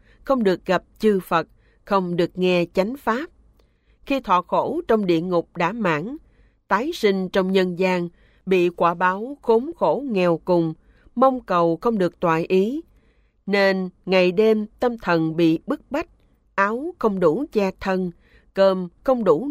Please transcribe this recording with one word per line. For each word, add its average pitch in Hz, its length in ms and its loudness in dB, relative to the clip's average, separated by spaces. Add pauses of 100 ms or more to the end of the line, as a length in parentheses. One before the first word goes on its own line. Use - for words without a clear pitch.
(240)
không 262 200 0
được 185 220 0
gặp 180 180 0 (160)
chư 208 200 2
Phật, 170 280 -2 (380)
không 185 300 -2
được 170 220 -2
nghe 180 360 2
chánh 214 240 -2
pháp. 247 320 -4 (760)
Khi 269 140 -2
thọ 180 220 0
khổ 180 460 -2
trong 214 180 2
địa 170 160 2
ngục 175 360 -4
đã 175 140 -2
mãn, 208 460 -2 (500)
tái 233 260 -2
sinh 190 360 0
trong 190 220 0
nhân 185 280 0
gian, 185 300 0 (360)
bị 180 240 2
quả 175 240 0
báo 190 480 -2
khốn 233 360 0
khổ 190 320 0
nghèo 180 360 0
cùng, 170 280 0 (420)
mong 254 260 2
cầu 170 400 0
không 240 160 0
được 175 220 -2
toại 165 260 0
ý. 208 360 0 (640)
Nên 190 440 0 (160)
ngày 180 260 4
đêm 214 340 2 (140)
tâm 240 180 -2
thần 160 380 -2
bị 165 320 2
bức - 240 -6
bách, 302 160 -6 (480)
áo 233 440 -2
không 196 200 0
đủ 175 320 2
che 196 280 0
thân, 185 320 -2 (420)
cơm 190 340 2 (160)
không 254 200 0
đủ 190 280 2